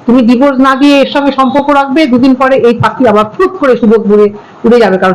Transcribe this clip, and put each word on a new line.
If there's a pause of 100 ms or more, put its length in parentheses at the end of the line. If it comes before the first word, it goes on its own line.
তুমি
ডিভোর্স
না
দিয়ে
এর
সঙ্গে
সম্পর্ক
রাখবে,
দুদিন
পরে
এই
পাখি
আবার (120)
ফুট
করে
সুযোগ
ঘুরে (360)
উড়ে
যাবে,
কারণ